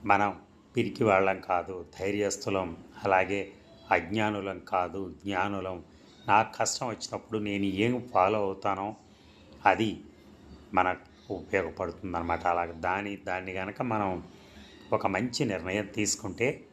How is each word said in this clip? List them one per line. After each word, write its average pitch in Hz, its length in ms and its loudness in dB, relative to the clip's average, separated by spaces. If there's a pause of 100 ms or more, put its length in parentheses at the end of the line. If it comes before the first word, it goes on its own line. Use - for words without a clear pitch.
మనం 101 340 4 (380)
పిరికివాళ్ళం 95 600 4
కాదు, 90 460 -2 (140)
ధైర్యస్తులం, 95 760 -2 (260)
అలాగే 95 480 2 (400)
అజ్ఞానులం 98 680 0
కాదు, 90 560 -4 (100)
జ్ఞానులం, 95 580 -4 (440)
నాకు 110 300 4
కష్టం 120 300 -2
వచ్చినప్పుడు 107 520 -6
నేను 101 260 -2
ఏం 117 480 0
ఫాలో 98 260 6
అవుతానో 98 560 -2 (720)
అది 98 360 4 (720)
మనకు 90 600 0
ఉపయోగపడుతుందన్నమాట. 85 1120 -2
అలాగే 85 260 0
దాని, 92 420 -2
దాన్ని 92 360 -6
గనక 95 300 -6
మనం 104 420 -2 (680)
ఒక 104 140 0
మంచి 120 380 0
నిర్ణయం 95 400 -2
తీసుకుంటే 104 880 -2